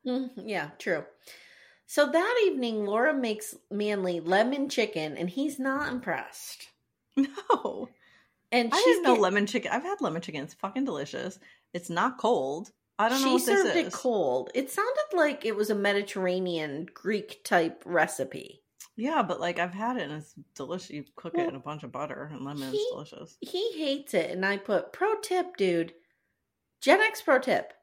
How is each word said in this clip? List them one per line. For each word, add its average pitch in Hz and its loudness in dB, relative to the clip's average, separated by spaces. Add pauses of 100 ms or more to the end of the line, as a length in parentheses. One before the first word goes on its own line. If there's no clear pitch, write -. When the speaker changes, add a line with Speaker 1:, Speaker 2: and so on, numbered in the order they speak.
Speaker 1:
Mm-hmm. 247 -4
Yeah, 165 -4
true. 160 -2 (800)
So 294 2
that 427 4
evening, 240 0
Laura 226 2
makes 226 -2 (160)
Manly 202 0
lemon 226 2
chicken, 160 -2
and 180 -4
he's 277 -4
not 269 -2
impressed. - -8
Speaker 2:
<laughs> - -20 (400)
No. - 0 (640)
Speaker 1:
And 233 2
Speaker 2:
I 294 4
Speaker 1:
she's 403 4
Speaker 2:
didn't 453 8
know 262 8
Speaker 1:
get- 220 4
Speaker 2:
lemon 202 4
chicken. - -2
I've 247 0
had 392 -4
lemon 175 -2
chicken. 151 -8
It's - -16
fucking 240 -4
delicious. 160 -4 (380)
It's 175 -8
not 214 0
cold. 160 0 (260)
I 214 2
don't 262 2
know 269 2
Speaker 1:
She 262 6
Speaker 2:
what 254 4
this 254 6
Speaker 1:
served - 2
it 320 2
Speaker 2:
is. - -8
Speaker 1:
cold. 143 0
It 277 0
sounded 539 0
like 302 2
it 220 0
was 208 0
a 214 2
Mediterranean, 185 0
Greek - -4
type 170 2
recipe. - -2 (340)
Speaker 2:
Yeah, 277 0
but, 170 -4
like, 175 -2
I've 175 -2
had 226 -4
it, 202 -6
and 143 -8
it's 151 -12 (220)
delicious. 151 -10
You 147 -10 (120)
cook - -12
it - 0
Speaker 1:
Well, - 0
Speaker 2:
in 208 -6
a 131 -12
bunch 147 -10
of 131 -12
butter 143 -8
and 135 -10
lemon. 143 -8
Speaker 1:
he, 415 -2
Speaker 2:
It's 466 -2
delicious. - -14
Speaker 1:
he 392 -4
hates 277 -4
it, 165 2
and 185 -2
I 196 0
put, 202 -2
"Pro 415 2
tip, 359 -2
dude. 170 2 (880)
Gen 320 8
X 427 2
pro - 6
tip. - 0 (100)